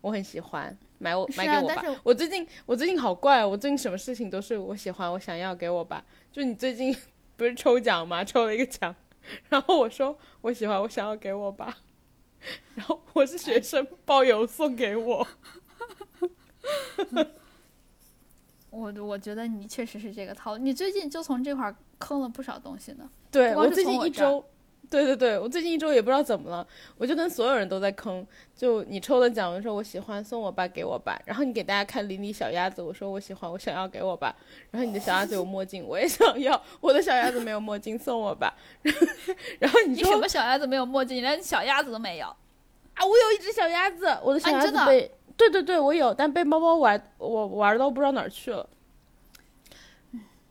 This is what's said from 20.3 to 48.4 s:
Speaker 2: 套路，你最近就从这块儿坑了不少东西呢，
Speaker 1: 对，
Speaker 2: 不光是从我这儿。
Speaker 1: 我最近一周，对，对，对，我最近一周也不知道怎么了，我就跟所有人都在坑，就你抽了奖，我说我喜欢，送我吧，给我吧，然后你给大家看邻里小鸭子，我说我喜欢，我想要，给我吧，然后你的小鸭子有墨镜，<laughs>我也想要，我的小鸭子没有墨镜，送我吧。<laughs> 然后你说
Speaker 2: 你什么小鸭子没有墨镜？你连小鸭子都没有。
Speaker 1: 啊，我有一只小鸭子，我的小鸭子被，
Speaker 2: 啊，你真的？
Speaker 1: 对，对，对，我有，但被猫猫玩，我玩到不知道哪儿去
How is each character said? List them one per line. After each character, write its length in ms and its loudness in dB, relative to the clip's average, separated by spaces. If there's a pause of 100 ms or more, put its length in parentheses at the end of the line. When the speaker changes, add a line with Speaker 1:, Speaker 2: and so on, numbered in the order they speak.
Speaker 2:
套 180 -12
路， 60 -10
你 140 -2
最 200 -4
近 160 -4
就 140 -8
从 200 -4
这 140 -4
块 80 -4
儿 100 -6 (240)
坑 220 -6
了 80 -4
不 140 -12
少 160 -12
东 200 -16
西 140 -18
呢， 180 -20 (200)
Speaker 1:
对， 180 6
Speaker 2:
不 60 2
光 200 6
是 80 4
从 140 2
我 120 0
这 160 2
儿。 60 6
Speaker 1:
我 100 2
最 40 -20
近 0 -
一 0 -
周， 0 - (440)
对， 160 4
对， 120 4
对， 220 2
我 100 -4
最 120 -2
近 120 -2
一 40 0
周 160 0
也 80 8
不 80 0
知 40 4
道 100 4
怎 160 0
么 100 -10
了， 160 -8 (320)
我 80 -4
就 120 0
跟 120 0
所 160 -2
有 120 2
人 120 -2
都 120 -4
在 120 0
坑， 320 -10 (300)
就 300 0
你 160 -8
抽 180 2
了 100 6
奖， 240 -2
我 80 -6
说 140 -6
我 80 -4
喜 160 -12
欢， 240 -10
送 180 -8
我 120 -6
吧， 160 -2
给 160 -8
我 120 -4
吧， 300 -6
然 100 -8
后 60 -2
你 100 -2
给 120 -4
大 100 -2
家 100 0
看 240 -6
邻 140 -8
里 100 -8
小 180 -6
鸭 200 -2
子， 100 -14
我 140 -10
说 160 -10
我 80 -8
喜 160 -14
欢， 160 -12
我 80 -10
想 160 -6
要， 140 -6
给 160 -8
我 120 -4
吧， 200 -4 (340)
然 100 -6
后 60 -2
你 80 -6
的 60 -4
小 120 -2
鸭 140 2
子 80 -6
有 100 -2
墨 200 -6
镜， 180 -12
<laughs> 60 -14
我 100 -4
也 80 2
想 320 4
要， 240 2 (180)
我 120 6
的 100 6
小 140 2
鸭 120 4
子 120 -2
没 100 -6
有 80 -4
墨 180 -6
镜， 220 -8
送 220 -4
我 120 -2
吧。 220 -2 (520)
<laughs> 520 -10
然 100 2
后 200 6
你 80 0
说 80 0
Speaker 2:
你 0 -
什 120 6
么 120 2
小 120 -2
鸭 160 2
子 80 -2
没 120 -2
有 100 -2
墨 180 0
镜？ 120 -6
你 60 -4
连 200 -2
小 220 -2
鸭 180 2
子 80 -4
都 80 -8
没 200 -8
有。 80 -8
Speaker 1:
啊， 800 -8
我 140 8
有 140 8
一 100 2
只 100 -6
小 140 2
鸭 240 2
子， 320 0
我 100 2
的 60 4
小 120 0
鸭 100 4
子 120 4
被， 60 2
Speaker 2:
啊， 80 6
你 140 8
真 80 -4
的？ 20 -16 (260)
Speaker 1:
对， 120 8
对， 140 4
对， 180 2
我 140 4
有， 180 4
但 180 2
被 140 2
猫 160 4
猫 140 6
玩， 280 4 (140)
我 300 -2
玩 320 2
到 100 4
不 100 -2
知 60 2
道 80 2
哪 80 0
儿 80 -6
去 220 -12